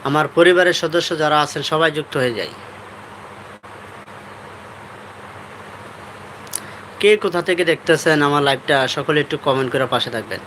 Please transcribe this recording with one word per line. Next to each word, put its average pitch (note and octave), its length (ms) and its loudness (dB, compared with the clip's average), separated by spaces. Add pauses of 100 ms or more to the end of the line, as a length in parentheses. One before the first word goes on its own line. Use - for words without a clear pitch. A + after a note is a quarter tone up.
আমার C#3+ 240 2
পরিবারের F3+ 460 6
সদস্য E3 440 0
যারা D3+ 240 4
আছেন, D3 200 -2
সবাই D#3 300 2
যুক্ত D3 260 -4
হয়ে B2+ 160 2
যায়। F2+ 160 -4 (4000)
কে G#3 180 8
কোথা F3+ 240 0
থেকে E3+ 240 2
দেখতেছেন D#3+ 560 4
আমার C#3+ 220 4
লাইভটা, C3+ 440 2
সকলে D3 340 0
একটু D3 160 -2
কমেন্ট C3 340 0
করে C3 140 2
পাশে A#2+ 240 0
থাকবেন। G2+ 380 -6